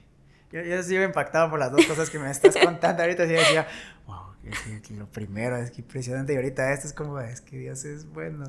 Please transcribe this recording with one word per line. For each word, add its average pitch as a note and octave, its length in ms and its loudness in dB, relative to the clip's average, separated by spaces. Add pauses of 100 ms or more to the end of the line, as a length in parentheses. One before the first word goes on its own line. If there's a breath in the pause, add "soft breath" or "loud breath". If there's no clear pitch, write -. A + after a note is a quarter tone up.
(540 soft breath)
Yo, D#3+ 80 -8
yo F3 220 -2
sigo F#3 180 2
impactado D#3+ 480 2
por D#3 80 -2
las C3 140 0
dos D3 160 8
cosas D#3+ 240 0
que D#3 80 -6
me C3+ 100 -4
estás - 280 6
contando E3+ 440 4
ahorita. F3 240 2
Sí, E3 80 2
decía, D#3+ 340 6 (380 loud breath)
"Wow, - 380 -16
que, G#2+ 80 -14
que, G#2+ 320 -10
que - 100 -16
lo G#2 140 -12
primero, G#2+ 500 -4
es A#2+ 140 -6
que - 100 -14
impresionante". C3 520 -6
Y - 20 0
ahorita C3+ 380 0
esto C#3+ 120 -4
es D3 80 -10
como, C#3+ 260 -8
"Es B2 220 -10
que - 160 -16
Dios C3 280 -10
es D3 280 -14
bueno". D#3 360 -10